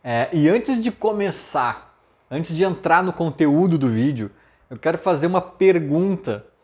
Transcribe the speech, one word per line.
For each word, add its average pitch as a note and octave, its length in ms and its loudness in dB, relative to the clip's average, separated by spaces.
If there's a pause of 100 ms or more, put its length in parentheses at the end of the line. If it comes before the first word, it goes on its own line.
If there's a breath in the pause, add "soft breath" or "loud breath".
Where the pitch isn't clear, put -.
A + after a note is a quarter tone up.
É, A#2+ 300 -2
e D#3 160 2
antes A#3 340 0
de A#3 80 -2
começar, G3+ 1040 -4 (340)
antes D#3+ 280 -6
de F3+ 80 0
entrar E3+ 400 0
no F#3 80 -2
conteúdo E3 680 2
do C3+ 100 2
vídeo, A2+ 440 -2 (360 soft breath)
eu B2+ 80 -14
quero E3 220 -2
fazer F3 300 0
uma F3+ 120 0
pergunta F3 1040 0 (200)